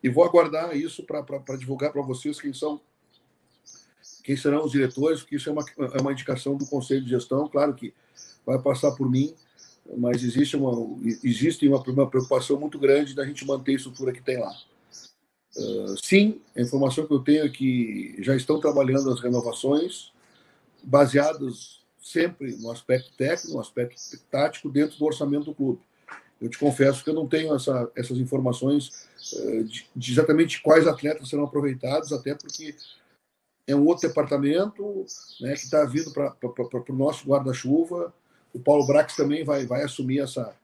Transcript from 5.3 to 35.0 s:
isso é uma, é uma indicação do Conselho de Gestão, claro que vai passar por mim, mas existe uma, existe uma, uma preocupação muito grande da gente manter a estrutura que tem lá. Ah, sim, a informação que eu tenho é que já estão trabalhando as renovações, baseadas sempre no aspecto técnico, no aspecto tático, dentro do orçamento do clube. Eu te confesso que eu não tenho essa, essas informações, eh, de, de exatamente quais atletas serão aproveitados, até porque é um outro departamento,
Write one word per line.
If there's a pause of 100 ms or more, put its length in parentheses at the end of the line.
isso
é
uma, (300)
é
uma
indicação
do
Conselho
de
Gestão,
claro
que (540)
vai
passar
por
mim, (600)
mas
existe
uma, (520)
existe
uma,
uma
preocupação
muito
grande
da
gente
manter
a
estrutura
que
tem
lá. (1040)
Ah,
sim, (160)
a
informação
que
eu
tenho
é
que
já
estão
trabalhando
as
renovações, (720)
baseadas (180)
sempre
no
aspecto
técnico,
no
aspecto (340)
tático,
dentro
do
orçamento
do
clube. (600)
Eu
te
confesso
que
eu
não
tenho
essa,
essas
informações, (260)
eh,
de,
de
exatamente
quais
atletas
serão
aproveitados,
até
porque (920)
é
um
outro
departamento, (360)